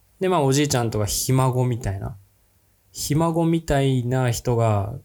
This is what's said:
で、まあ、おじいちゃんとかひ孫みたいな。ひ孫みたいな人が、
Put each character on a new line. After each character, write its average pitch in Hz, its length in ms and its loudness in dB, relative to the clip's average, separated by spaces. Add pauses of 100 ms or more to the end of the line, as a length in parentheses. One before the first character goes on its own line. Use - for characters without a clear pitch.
(220)
で、 185 60 0
ま 180 100 2
あ、 147 40 2
お 135 100 2
じ 147 120 2
い 143 40 -2
ち 135 80 0
ゃ 120 60 2
ん 113 80 -2
と 107 100 -4
か 104 60 -2
ひ - 260 -2
孫 127 320 2
み 123 160 -2
た 98 120 -4
い 98 80 -6
な。 117 160 -10 (760)
ひ - 220 -4
孫 165 300 2
み 165 180 0
た 139 200 2
い 131 220 2
な 127 260 0
人 120 240 -2
が、 110 400 0 (100)